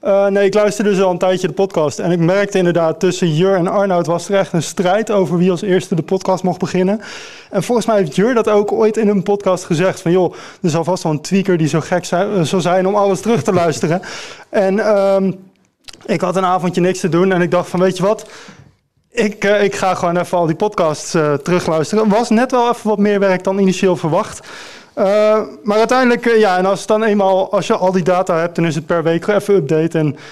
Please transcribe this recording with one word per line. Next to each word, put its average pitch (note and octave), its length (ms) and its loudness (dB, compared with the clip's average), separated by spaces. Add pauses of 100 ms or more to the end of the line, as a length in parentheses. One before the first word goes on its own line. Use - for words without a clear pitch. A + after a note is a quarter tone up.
Eh, G3 260 2
nee, G3+ 200 2
ik G3 80 0
luisterde G#3 360 2
dus F#3+ 100 2
al F#3+ 100 2
een F3+ 80 -2
tijdje F#3 280 0
de D#3 60 -2
podcast E3 460 -2
en F#3+ 120 -2
ik F3 80 0
merkte G3 400 0
inderdaad, E3+ 420 0
tussen F3+ 340 0
Jur F#3 200 2
en F3 140 0
Arnoud G3 380 0
was E3+ 220 -4
er G3 100 0
echt G3 140 -2
een E3+ 100 0
strijd G3+ 480 -2
over F3+ 280 0
wie F3+ 120 2
als F3+ 120 -2
eerste F#3 320 0
de D#3+ 80 -2
podcast F#3 400 -2
mocht F3 160 -2
beginnen. F#3 420 -2 (500)
En F#3+ 120 -2
volgens A#3 240 -2
mij A3+ 100 2
heeft F3+ 200 0
Jur A3+ 180 2
dat A3 140 2
ook G#3 240 2
ooit G#3+ 240 2
in A3 120 2
een G3+ 140 2
podcast G3 420 0
gezegd, F3 360 -2
van: E3 120 0
"Joh, F3+ 220 2 (280)
er F3+ 80 0
zal D#3+ 140 0
vast F3 180 -2
wel D#3+ 100 -2
een D3+ 80 -2
tweaker F#3+ 360 0
die E3 120 0
zo D#3 120 0
gek F3 240 -4
zi-, - 100 -6
eh, G3 280 0
zal F3+ 180 0
zijn F3+ 260 2
om F#3+ 80 0
alles G3+ 260 2
terug G#3+ 220 0
te G#3+ 100 -2
luisteren." E3+ 480 0 (300)
<laughs> - 200 -20
En, F#3+ 280 0
ehm, G3 540 2 (720)
ik F3 140 -2
had F#3 160 -2
een F#3+ 80 0
avondje F3+ 360 0
niks F3+ 200 0
te F#3+ 80 -2
doen F3 240 2
en F3+ 80 2
ik F3 100 2
dacht F3 180 0
van: F3 120 -2
"Weet F#3 160 2
je F3+ 60 -4
wat? G#3 240 -2 (840)
Ik, G#3+ 340 -2
eh, G3+ 200 2
ik G3 100 0
ga F#3 200 0
gewoon F3 220 -2
even F3 220 -2
al E3+ 80 2
die D#3+ 100 -2
podcasts, F#3 580 -2
eh, D3+ 200 2
terugluisteren." F3 720 0
Was A3+ 220 2
net A#3+ 200 2
wel B3 200 2
even A#3 180 -4
wat G#3+ 100 0
meer G3+ 220 2
werk F#3 240 0
dan F#3+ 140 -2
initieel F#3+ 380 2
verwacht. E3 500 -4 (480)
Eh, A#3+ 100 0 (580)
maar G#3 160 0
uiteindelijk, A#3+ 480 2
eh, A#3 120 4
ja, F#3+ 200 4
en F#3 80 0
als F#3+ 120 0
het - 100 -12
dan A3 140 2
eenmaal, F#3+ 500 2
als G3 140 0
je A3+ 100 2
al F3+ 160 0
die F#3 100 0
data F3+ 360 0
hebt, E3 180 -2
dan E3+ 100 0
is D#3+ 80 -2
het D#3+ 120 -6
per E3+ 160 0
week E3 240 0
even G3+ 280 2
update D#3+ 440 0
en D3+ 180 0 (160)